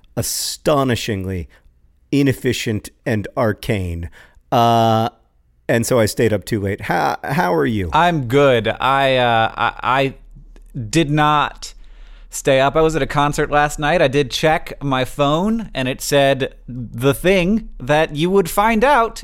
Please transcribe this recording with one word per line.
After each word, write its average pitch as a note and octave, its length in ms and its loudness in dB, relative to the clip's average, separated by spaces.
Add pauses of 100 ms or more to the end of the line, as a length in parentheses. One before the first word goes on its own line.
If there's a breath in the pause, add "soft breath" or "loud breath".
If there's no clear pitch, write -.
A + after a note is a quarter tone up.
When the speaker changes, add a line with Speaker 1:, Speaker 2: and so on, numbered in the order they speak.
(140)
Speaker 1:
astonishingly A2 1300 -2 (640 soft breath)
inefficient B2+ 800 -2 (160)
and G#2+ 300 -2
arcane. F#2 760 -4 (400 soft breath)
Uh, A#2 580 2 (600)
and A#2 180 0
so B2 140 2
I A2 60 4
stayed A2 260 0
up G2 120 -4
too A2 140 -4
late. G2 220 -4
How, D3 420 -2
how F3 320 -2
are D3+ 100 0
you? G#2 280 -2
Speaker 2:
I'm E3 340 2
good. B2 400 4
I, C3+ 520 0
uh, A#2 380 2
I, A2+ 240 -2
I C3 340 0 (600)
did C3+ 320 0
not D3+ 640 0 (560 soft breath)
stay C3+ 300 2
up. C3+ 160 4
I D#3+ 60 4
was D#3+ 160 2
at C#3 60 0
a C3 40 0
concert D3 420 0
last D3 300 0
night. D#3 240 2
I C#3 60 4
did C3+ 240 0
check - 500 -2
my C3 220 -2
phone, F3 680 -2
and C3 140 -4
it C3+ 140 -4
said C#3 560 0 (100)
the A#2+ 480 -2
thing F#3+ 540 0 (100)
that D3+ 380 0
you D#3+ 120 0
would F#3+ 220 2
find A3 320 2
out A#3+ 420 2